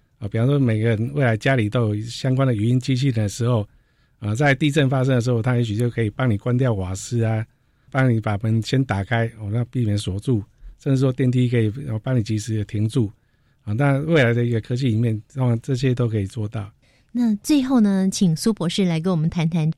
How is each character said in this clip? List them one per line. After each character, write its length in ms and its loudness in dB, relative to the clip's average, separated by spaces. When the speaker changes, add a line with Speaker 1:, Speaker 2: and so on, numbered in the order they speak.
Speaker 1:
啊， 80 -10
比 120 -4
方 100 2
说 100 2
每 220 2
个 80 2
人 260 -2
未 100 0
来 120 2
家 180 0
里 160 0
都 240 0
有 80 -4
相 320 -4
关 140 2
的 40 2
语 120 0
音 160 2
机 160 -2
器 140 0
人 60 0
的 120 0
时 160 -6
候， 240 0
啊， 160 -4
在 220 2
地 160 0
震 180 2
发 140 0
生 100 2
的 60 2
时 100 0
候， 100 2
它 160 0
也 60 2
许 140 -2
就 120 0
可 140 -2
以 80 0
帮 180 -2
你 80 2
关 200 -2
掉 180 2
瓦 220 -4
斯 260 -4
啊， 240 0
帮 200 2
你 60 2
把 200 -2
门 220 0
先 240 0
打 200 -2
开， 340 -2
哦， 140 -8
那 140 -2
避 180 -4
免 120 0
锁 220 -4
住， 240 0
甚 100 0
至 80 2
说 120 2
电 180 0
梯 180 2
可 120 2
以， 80 2
哦， 140 -4
帮 160 0
你 60 0
及 160 -2
时 160 -4
的 80 -2
停 240 -2
住。 200 0
啊， 100 -6
那 260 2
未 220 2
来 120 4
的 120 2
一 60 0
个 100 0
科 140 -6
技 140 0
里 80 2
面， 240 0
让 280 0
这 160 -4
些 180 0
都 140 0
可 100 -2
以 80 -2
做 220 -6
到。 200 -8
Speaker 2:
那 260 0
最 260 2
后 180 2
呢， 320 2
请 240 2
苏 160 0
博 160 -2
士 160 0
来 160 0
跟 100 -2
我 60 2
们 120 0
谈 200 0
谈 300 0